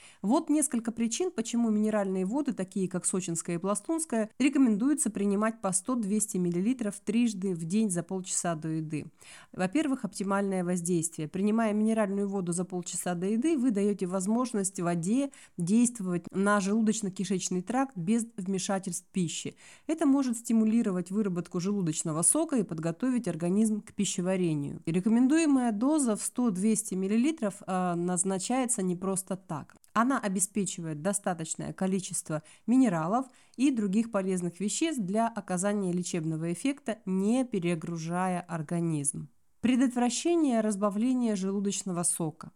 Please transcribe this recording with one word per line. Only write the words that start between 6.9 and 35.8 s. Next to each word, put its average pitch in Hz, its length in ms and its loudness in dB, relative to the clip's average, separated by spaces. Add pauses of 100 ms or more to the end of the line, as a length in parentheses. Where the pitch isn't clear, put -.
трижды 202 540 0
в 165 120 -4
день 208 240 2
за 170 120 -2
полчаса 185 520 -4
до 160 140 -6
еды. 156 360 -4 (480)
Во-первых, 262 540 0
оптимальное 196 580 0
воздействие. 170 640 0
Принимая 208 460 2
минеральную 214 540 2
воду 190 240 -2
за 180 120 -2
полчаса 180 500 -6
до 175 120 -4
еды, 254 320 0
вы 247 140 2
даете 202 340 0
возможность 196 760 0
воде 180 520 0 (260)
действовать 185 720 2
на 202 300 4
желудочно-кишечный 196 1000 0
тракт 254 340 -2
без 214 300 0 (140)
вмешательств 190 760 -4
пищи. - 440 -4 (300)
Это 320 280 0
может 254 220 0
стимулировать 220 760 2
выработку 185 480 -2
желудочного 170 640 0
сока 302 360 2
и 208 40 2
подготовить 170 640 -2
организм 190 540 0
к - 140 -20
пищеварению. 175 920 -2
И 170 80 -2
рекомендуемая 247 800 4
доза 254 420 2
в - 80 -6
сто-двести 214 720 0
миллилитров, 214 600 0 (120)
а, 180 300 0
назначается 190 840 -2
не 180 120 0
просто 190 400 -4
так. - 400 -10 (180)
Она 240 280 2
обеспечивает 180 840 -2
достаточное 165 680 -4
количество 185 720 -4 (200)
минералов 226 600 4 (300)
и 277 160 4
других 220 400 0
полезных 185 480 -2
веществ 254 420 0
для 208 240 0
оказания 202 680 -2